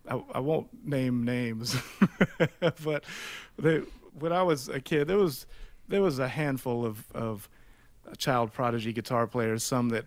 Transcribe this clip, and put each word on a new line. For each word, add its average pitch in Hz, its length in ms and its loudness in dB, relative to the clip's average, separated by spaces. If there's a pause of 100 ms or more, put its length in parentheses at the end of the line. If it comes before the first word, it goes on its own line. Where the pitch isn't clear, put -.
I, 127 120 -4 (140)
I 127 40 0
won't 151 300 0 (180)
name 127 380 2
names, 120 500 -2 (500)
<laughs> - 340 -2 (240)
but 151 200 -2 (560)
they, 160 220 4 (360)
when 160 140 -4
I 180 100 4
was 147 280 2
a 135 100 -4
kid, 147 280 2
there 190 100 2
was, 175 280 2 (440)
there 196 120 4
was 160 180 4
a 131 80 0
handful 127 580 -2
of, 110 280 -6
of 110 340 -4 (720)
child 120 340 2
prodigy 117 420 0
guitar 117 340 0
players, 113 360 0
some 120 260 2
that 113 180 0